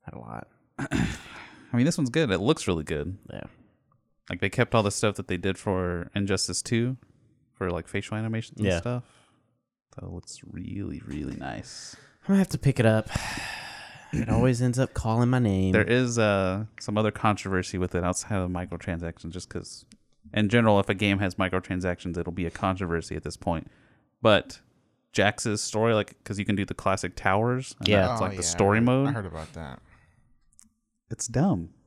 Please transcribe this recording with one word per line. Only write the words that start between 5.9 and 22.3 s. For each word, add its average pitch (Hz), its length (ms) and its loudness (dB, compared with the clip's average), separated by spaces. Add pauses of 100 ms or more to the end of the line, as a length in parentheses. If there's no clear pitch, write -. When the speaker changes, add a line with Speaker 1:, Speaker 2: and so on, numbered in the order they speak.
Speaker 2:
Injustice 98 480 -2
Two, 120 340 -2 (560)
for, 92 160 -4
like, 85 180 -4
facial 101 300 -6
animations 110 400 -6
and 107 100 0
Speaker 1:
Yeah. 87 120 2
Speaker 2:
stuff. 123 240 -4 (920)
That 92 160 -14
looks - 320 -14
really, - 640 -10
really 71 300 -8
nice. - 600 -12 (280)
Speaker 1:
I'm - 60 -10
gonna 196 100 6
have 185 100 2
to 135 80 -6
pick - 220 2
it 113 60 4
up. 110 300 4
<sighs> - 40 -2 (920)
It 113 160 -2
always 120 320 4
ends 123 180 2
up 131 140 0
calling 117 360 2
my 127 100 4
name. 95 340 4
Speaker 2:
There 107 100 6
is, 120 340 2
uh, 101 480 2 (140)
some 104 180 -2
other 107 140 4
controversy 95 680 0
with 90 180 -2
it 87 100 2
outside 92 320 -2
of 92 120 -2
microtransactions, 85 840 -6
just 90 180 -12
'cause, - 340 -12 (500)
in 107 140 2
general, 110 320 6
if 98 80 0
a 104 60 0
game 98 260 2
has 95 160 0
microtransactions, 92 800 -2
it'll 85 160 -6